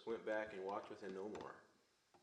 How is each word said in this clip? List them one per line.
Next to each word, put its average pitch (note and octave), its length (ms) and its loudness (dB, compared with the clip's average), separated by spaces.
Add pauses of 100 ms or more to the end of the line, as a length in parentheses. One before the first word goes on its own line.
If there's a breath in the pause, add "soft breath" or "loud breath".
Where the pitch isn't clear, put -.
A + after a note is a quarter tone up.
went G#2+ 180 0
back G#2+ 280 4
and F#2+ 120 -2
walked G2+ 240 2
with - 140 -8
him F#2+ 120 -2
no F#2+ 140 0 (120)
more." - 140 -4 (680)